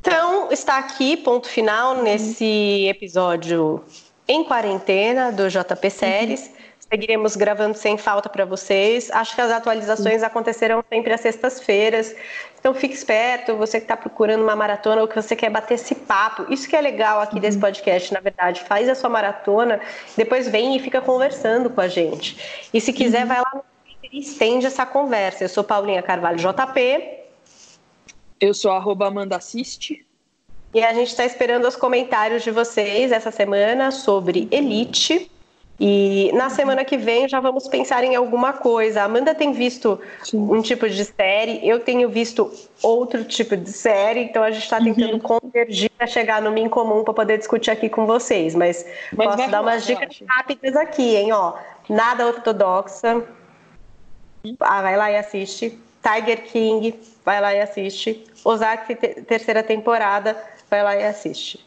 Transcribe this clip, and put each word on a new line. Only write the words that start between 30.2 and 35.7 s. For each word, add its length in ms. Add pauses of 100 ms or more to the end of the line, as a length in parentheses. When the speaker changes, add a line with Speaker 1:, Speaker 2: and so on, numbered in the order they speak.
Speaker 1:
E 100
a 100
gente 220
tá 100
esperando 420
os 80
comentários 680
de 80
vocês 600
essa 200
semana 600
sobre 600
Elite. 800 (520)